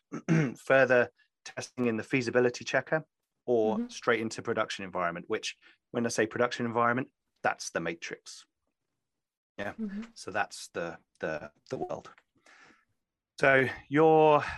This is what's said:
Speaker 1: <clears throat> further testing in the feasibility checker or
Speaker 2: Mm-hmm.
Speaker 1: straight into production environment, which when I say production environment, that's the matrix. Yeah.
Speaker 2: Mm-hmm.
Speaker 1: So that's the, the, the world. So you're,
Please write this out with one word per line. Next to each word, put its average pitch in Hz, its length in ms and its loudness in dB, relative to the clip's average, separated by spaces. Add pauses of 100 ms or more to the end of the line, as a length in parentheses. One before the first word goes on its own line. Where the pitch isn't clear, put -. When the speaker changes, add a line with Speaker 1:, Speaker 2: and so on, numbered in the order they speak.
(280)
Speaker 1:
<clears throat> 156 300 2
further 123 520 4 (340)
testing - 440 -6
in 113 100 0
the 107 60 -6
feasibility 123 600 0
checker 156 400 -2 (440)
or 107 300 2
Speaker 2:
Mm-hmm. 240 120 -4
Speaker 1:
straight 117 320 0
into 110 220 -6
production 110 420 -4
environment, 90 420 -4
which - 280 -4 (340)
when 120 160 -2
I 117 40 -2
say - 180 0
production 120 400 -2
environment, 120 400 0 (340)
that's - 300 -4
the 92 80 -4
matrix. - 680 -10 (1120)
Yeah. 101 140 -8 (100)
Speaker 2:
Mm-hmm. 208 200 -8 (120)
Speaker 1:
So - 160 -14
that's - 460 -6
the, 85 220 -6 (220)
the, 78 300 -6 (220)
the 135 60 -6
world. - 320 -8 (1300)
So 135 280 4 (220)
you're, 156 540 6 (140)